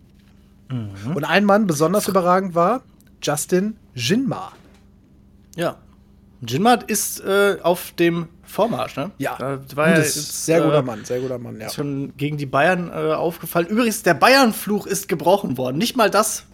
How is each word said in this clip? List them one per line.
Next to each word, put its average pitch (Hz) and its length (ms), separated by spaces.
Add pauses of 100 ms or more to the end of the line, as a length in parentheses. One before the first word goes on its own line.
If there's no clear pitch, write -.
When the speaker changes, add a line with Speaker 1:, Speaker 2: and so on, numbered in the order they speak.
(680)
Speaker 1:
Mhm. 110 460
Speaker 2:
Und 151 80
ein 175 220
Mann 202 220
besonders 165 400
überragend 185 480
war 190 260 (400)
Justin 185 560 (180)
Jinma. 127 560 (1040)
Speaker 1:
Ja. 165 220 (680)
Jinma 175 300
ist, - 460
äh, 196 420
auf 175 360
dem 170 280 (160)
Vormarsch, - 520
ne? 156 220
Speaker 2:
Ja, 127 200
Speaker 1:
Da 135 220 (160)
war 151 140
ja 165 80
Speaker 2:
gutes, 156 180
Speaker 1:
jetzt, - 300
Speaker 2:
sehr 165 160
guter 151 180
Speaker 1:
äh, - 20
Speaker 2:
Mann, 113 240
sehr 123 140
guter 127 180
Mann, 117 220
ja. 107 100
Speaker 1:
schon 139 480
gegen 147 200
die 147 80
Bayern, 170 440
äh, 156 240
aufgefallen. 170 540
Übrigens, 220 360
der 175 120
Bayern-Fluch 214 720
ist 185 220
gebrochen 170 480
worden. 127 200
Nicht 233 200
mal 214 120
das 202 440